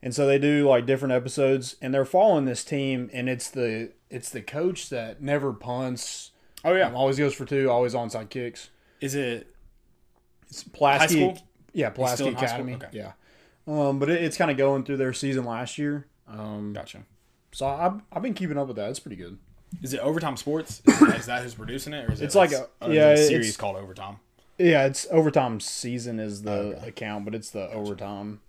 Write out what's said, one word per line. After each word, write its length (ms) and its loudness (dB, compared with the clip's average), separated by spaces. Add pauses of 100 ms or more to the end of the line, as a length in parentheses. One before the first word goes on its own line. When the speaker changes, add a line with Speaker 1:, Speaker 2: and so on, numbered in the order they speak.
Speaker 1:
And 120 -6
so 100 2
they 140 6
do, 280 4
like, 200 6
different 260 0
episodes, 680 0
and 120 -4
they're 120 2
following 400 4
this 180 -4
team, 500 -4
and 160 -4
it's 200 -6
the, 420 -4 (180)
it's 200 -12
the 120 -10
coach 480 -4
that 320 -8
never 320 -2
punts. 800 -8 (340)
Speaker 2:
Oh, 80 6
yeah. 140 6
Speaker 1:
Um, 80 -4
always 240 2
goes 160 2
for 100 -10
two, 240 2
always 240 4
onside 360 -4
kicks. 400 -10 (300)
Speaker 2:
Is 140 -6
it 400 -4 (960)
Speaker 1:
It's 140 -18
Pulaski. 560 4
Speaker 2:
high 140 4
school? 140 -16 (260)
Speaker 1:
Yeah, 140 0
Speaker 2:
He's 60 -4 (200)
still 120 -2
Speaker 1:
Pulaski 20 2
Speaker 2:
in 60 -2
high 60 -4
school? 160 0 (120)
Speaker 1:
Academy. 80 -8
Speaker 2:
Okay. 120 -14 (100)
Speaker 1:
Yeah. 140 -12 (560)
Um, 320 0
but 100 2
it, 140 2
it's 140 -2
kinda 180 2
going 280 2
through 140 -4
their 160 0
season 320 -2
last 320 -8
year. 300 -4 (200)
Um, 460 -10
Speaker 2:
Gotcha. 300 -14 (480)
Speaker 1:
so 160 -6
I've, 340 -2 (100)
I've 120 -6
been 100 -4
keeping 240 -4
up 100 -2
with 100 -8
that. 120 -4
It's 100 -8
pretty 160 -14
good. 220 -16 (440)
Speaker 2:
Is 120 -6
it 80 -6
Overtime 340 -2
Sports? 500 -6
Is 140 6
that, 160 8
is 120 -8
that 160 -4
who's 120 -12
producing 380 -10
it? 160 -8
Or 20 0
is 100 -4
it 40 -4
Speaker 1:
It's 100 0
like 160 8
Speaker 2:
s-, 80 -2 (220)
Speaker 1:
a, 60 -8
Speaker 2:
or 20 -4
is 60 4
Speaker 1:
yeah, 160 10
Speaker 2:
it 80 10
a 80 8
series 220 2
Speaker 1:
it's 80 -6
Speaker 2:
called 200 -6
Overtime? 400 -14 (400)
Speaker 1:
Yeah, 280 6
it's 260 -2
Overtime 500 4
Season 580 -8
is 220 -8
the 100 -6
Speaker 2:
Okay. 380 -4
Speaker 1:
account, 340 -8
but 120 -8
it's 160 -10
the 200 -8
Overtime 760 -8